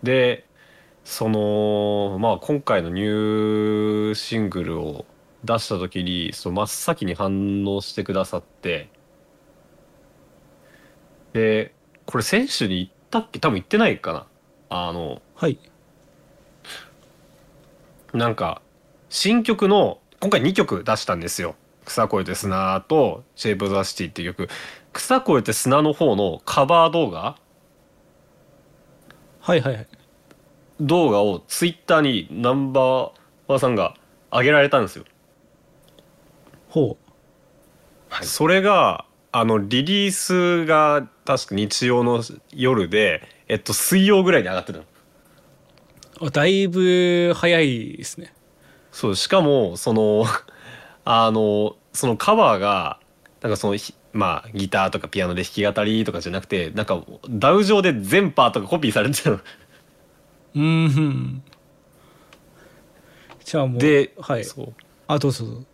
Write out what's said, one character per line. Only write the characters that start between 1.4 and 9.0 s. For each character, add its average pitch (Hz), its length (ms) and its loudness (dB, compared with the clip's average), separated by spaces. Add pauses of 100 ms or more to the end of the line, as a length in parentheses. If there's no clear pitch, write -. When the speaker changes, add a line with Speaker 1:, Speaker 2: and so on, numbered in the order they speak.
Speaker 1:
ま 113 120 2
あ、 95 60 -2
今 147 220 -2
回 117 220 0
の 85 80 -6
ニ 92 120 -4
ュ 107 1080 0
ー - 20 -2
シ 113 240 -6
ン 104 120 -2
グ 90 120 -6
ル 82 180 -6
を 78 240 -10 (400)
出 113 140 0
し - 100 -8
た 101 100 -4
時 92 260 -6
に、 87 280 -6
そ - 180 -10
の 90 60 -4
真 104 80 -2
っ - 40 -10
先 - 360 -6
に 90 100 -4
反 98 520 -4
応 101 140 -4
し - 140 -14
て 98 100 -6
く 98 80 -8
だ 95 120 -2
さ 90 140 -8
っ 85 40 -10
て、 - 460 -10 (2500)